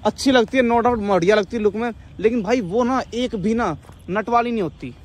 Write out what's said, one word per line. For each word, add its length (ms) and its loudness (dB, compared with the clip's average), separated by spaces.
अच्छी 260 0
लगती 260 2
है 60 4
no 180 2
doubt, 280 0
बढ़िया 260 4
लगती 220 -2
है 60 -4
look 120 2
में, 160 -4
लेकिन 240 0
भाई 200 0
वो 200 0
ना 180 0
एक 220 -4
भी 180 0
ना 200 -2
nut 200 -4
वाली 220 2
नहीं 100 -2
होती। 440 -8